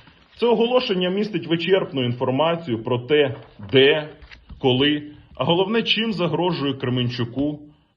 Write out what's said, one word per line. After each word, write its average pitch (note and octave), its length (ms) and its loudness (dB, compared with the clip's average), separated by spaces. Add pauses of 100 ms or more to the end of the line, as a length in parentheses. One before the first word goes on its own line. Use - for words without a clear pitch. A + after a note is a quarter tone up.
(360)
Це A3+ 100 -2
оголошення A#3 640 2
містить G3 360 -4
вичерпну E3+ 580 0
інформацію B2+ 760 0
про B2 160 -2
те, C3 360 2 (380)
де, D3+ 360 4 (500)
коли, C#3+ 440 2 (320)
а C3 100 -4
головне, F#3+ 380 0
чим A3 300 -2
загрожує D#3+ 600 -2
Кременчуку B2+ 880 -4 (360)